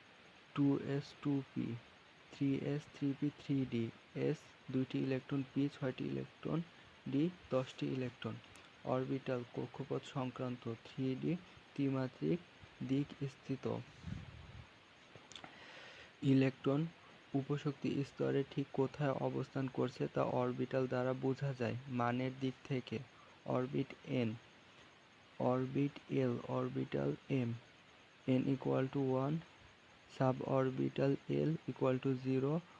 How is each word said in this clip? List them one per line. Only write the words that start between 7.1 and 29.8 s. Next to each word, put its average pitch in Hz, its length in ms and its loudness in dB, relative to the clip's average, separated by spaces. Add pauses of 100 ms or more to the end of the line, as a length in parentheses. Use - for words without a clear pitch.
ডি 139 100 2 (280)
দশটি 131 360 0 (100)
ইলেকট্রন। 120 380 -4 (500)
অরবিটাল 131 560 0 (140)
কক্ষপথ 139 480 -4 (120)
সংক্রান্ত, 127 500 -4 (220)
থ্রি 131 200 -4 (160)
ডি 147 100 0 (420)
ত্রিমাত্রিক 135 640 0 (500)
দিক 139 180 2 (260)
স্থিত। - 320 -6 (2500)
ইলেকট্রন 135 580 6 (540)
উপশক্তি 139 540 0 (200)
স্তরে 135 320 2 (100)
ঠিক 139 220 -2
কোথায় 135 420 2 (140)
অবস্থান 135 380 -2 (100)
করছে 131 280 0 (100)
তা 135 80 2 (180)
অরবিটাল 127 460 0
দ্বারা 127 260 0 (120)
বোঝা 135 260 0 (100)
যায় 113 160 0 (120)
মানের 123 520 0
দিক 131 140 0 (140)
থেকে। 123 280 -2 (480)
অরবিট 135 460 0 (300)
এন, 113 80 2 (1120)
orbit 131 560 2 (160)
L, 131 220 2 (160)
orbital 131 600 0 (300)
M, 117 100 2 (760)
N 131 200 6
equal 135 420 2
to 143 120 -2 (240)
one, 151 120 2 (760)